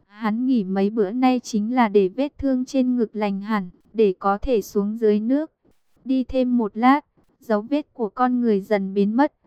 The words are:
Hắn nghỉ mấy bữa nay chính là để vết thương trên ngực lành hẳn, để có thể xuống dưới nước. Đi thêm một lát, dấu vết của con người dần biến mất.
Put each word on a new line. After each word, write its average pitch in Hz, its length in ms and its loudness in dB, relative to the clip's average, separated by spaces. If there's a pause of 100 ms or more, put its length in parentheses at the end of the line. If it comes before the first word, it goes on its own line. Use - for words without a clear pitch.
Hắn 214 400 -4
nghỉ 254 180 2
mấy 196 260 0
bữa 214 220 0
nay 254 280 2
chính 226 360 -4
là 240 120 4
để 196 200 4
vết 262 300 -6
thương 262 280 -2
trên 254 300 0
ngực 233 200 -2
lành 202 260 -4
hẳn, 202 280 -4 (240)
để 208 260 2
có 196 180 0
thể 233 240 0
xuống 208 380 -4
dưới 214 200 2
nước. 269 320 -2 (540)
Đi 262 180 0
thêm 247 340 0
một 220 200 -2
lát, 262 280 2 (340)
dấu 208 220 -2
vết 285 320 -6
của 220 160 -4
con 247 320 0
người 220 200 2
dần 196 320 -2
biến 202 220 0
mất. 285 180 2 (140)